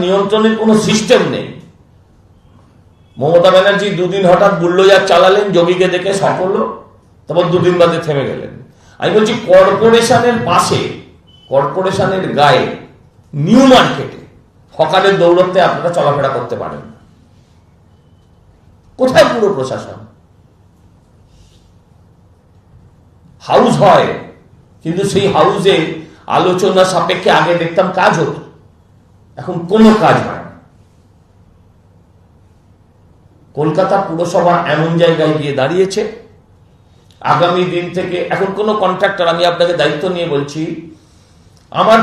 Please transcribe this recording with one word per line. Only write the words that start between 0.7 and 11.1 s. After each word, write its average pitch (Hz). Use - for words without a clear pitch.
সিস্টেম 220
নেই। -
মমতা 170
ব্যানার্জি 196
দুদিন 185
হঠাৎ 196
বুলডোজার 185
চালালেন 190
যোগীকে 180
দেখে, 180
সফল -
হলো, 214
তারপর 170
দুদিন 175
বাদে 165
থেমে 139
গেলেন। 60
আমি 160
বলছি, 214
কর্পোরেশনের 226
পাশে, 180